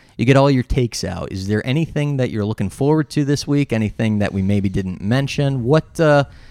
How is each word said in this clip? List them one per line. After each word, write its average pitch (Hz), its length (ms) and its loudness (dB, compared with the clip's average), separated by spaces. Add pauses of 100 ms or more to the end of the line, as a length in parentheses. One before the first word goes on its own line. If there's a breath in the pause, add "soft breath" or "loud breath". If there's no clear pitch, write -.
(180 soft breath)
you 113 80 0
get 131 120 6
all 139 140 4
your 127 120 2
takes - 400 -2
out. 87 280 -6
Is 95 160 -6
there 107 180 -2
anything 143 520 -2
that 127 120 0
you're 104 160 -4
looking 101 240 -4
forward 151 420 0
to 147 140 0
this 139 220 -2
week? 143 260 0
Anything 110 460 0
that 101 120 0
we 98 120 -2
maybe 101 260 2
didn't 95 320 -6
mention? 135 600 -2
What, 151 360 0
uh, 147 260 4 (260 soft breath)